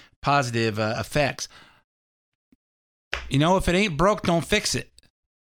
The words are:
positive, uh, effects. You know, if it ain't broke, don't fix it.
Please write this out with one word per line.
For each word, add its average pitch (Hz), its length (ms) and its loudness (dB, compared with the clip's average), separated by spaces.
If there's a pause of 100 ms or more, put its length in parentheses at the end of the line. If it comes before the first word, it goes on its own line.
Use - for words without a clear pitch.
(220)
positive, 117 580 0
uh, 107 200 -2
effects. 131 480 -2 (1800)
You 139 100 2
know, 170 160 4
if 180 140 0
it 170 60 2
ain't 196 200 0
broke, 202 280 2
don't 170 200 2
fix - 320 -2
it. - 160 -8 (560)